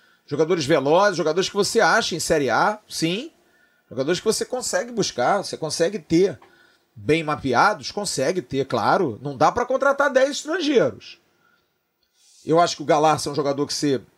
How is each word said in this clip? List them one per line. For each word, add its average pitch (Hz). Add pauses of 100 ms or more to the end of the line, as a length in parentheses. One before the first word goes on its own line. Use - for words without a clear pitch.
(260)
Jogadores 156
velozes, 160
jogadores 170
que -
você 202
acha 202
em 156
Série 151
A, 170 (100)
sim. 196 (600)
Jogadores 135
que -
você 220
consegue 240
buscar, 180
você -
consegue 165
ter. 165 (580)
Bem 147
mapeados, 147
consegue 180
ter, 135
claro. 127
Não 143
dá 143
pra 240
contratar 269
dez 262
estrangeiros. 277 (1300)
Eu 156
acho 170
que 160
o 143
Galarça 151
é 147
um -
jogador 143
que -
você, 143 (180)